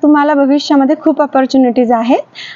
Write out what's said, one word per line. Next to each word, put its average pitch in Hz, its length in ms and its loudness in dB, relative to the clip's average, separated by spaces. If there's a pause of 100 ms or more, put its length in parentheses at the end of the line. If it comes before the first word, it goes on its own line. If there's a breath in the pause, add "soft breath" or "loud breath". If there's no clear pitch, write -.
तुम्हाला 294 300 2
भविष्यामध्ये 277 680 0
खूप 311 200 0
ऑपॉर्च्युनिटीज 262 720 0
आहेत. 233 300 0 (340 loud breath)